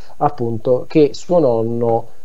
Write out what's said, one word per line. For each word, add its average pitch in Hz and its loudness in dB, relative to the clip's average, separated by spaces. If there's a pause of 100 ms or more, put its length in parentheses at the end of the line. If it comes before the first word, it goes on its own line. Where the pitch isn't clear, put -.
(180)
appunto 123 -2
che 147 4
suo - 0
nonno, 117 0 (180)